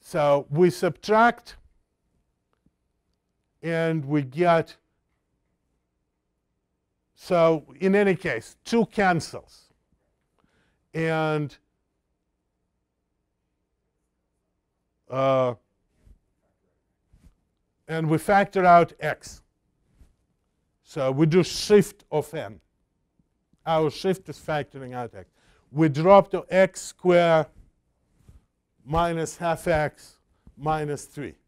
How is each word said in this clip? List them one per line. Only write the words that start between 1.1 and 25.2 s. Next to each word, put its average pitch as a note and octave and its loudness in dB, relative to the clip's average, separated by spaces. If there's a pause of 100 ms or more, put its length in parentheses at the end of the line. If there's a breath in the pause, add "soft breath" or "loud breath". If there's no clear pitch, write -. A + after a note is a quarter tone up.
and E3 -4
we D3 -2
get, D#3+ 0 (2500)
so E3 0 (120)
in F#3+ 0
any G3+ 2
case, C3+ -8
two A#3 0
cancels. - -4 (1300)
And, D#3 -4 (3500)
uh, C3 -2 (2250)
and D#3+ -4
we D#3+ 2
factor G3 0
out F3 6
x. - -10 (1400)
So C3+ -4
we C#3+ 2
do E3 2
shift - 0
of D3 -4
n. G#2+ -12 (1040)
Our D#3+ 0
shift F#3+ -6
is C#3+ -16
factoring C#3 -10
out B2 -10
x. F#2+ -20 (400)